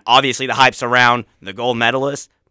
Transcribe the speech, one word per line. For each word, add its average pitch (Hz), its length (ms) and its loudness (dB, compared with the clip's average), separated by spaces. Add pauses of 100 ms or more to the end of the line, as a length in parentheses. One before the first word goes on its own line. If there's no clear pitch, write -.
obviously 131 400 2
the 117 80 -4
hype's 127 260 2
around 120 440 2 (140)
the 95 140 -14
gold 120 240 -4
medalist, 131 540 -4 (200)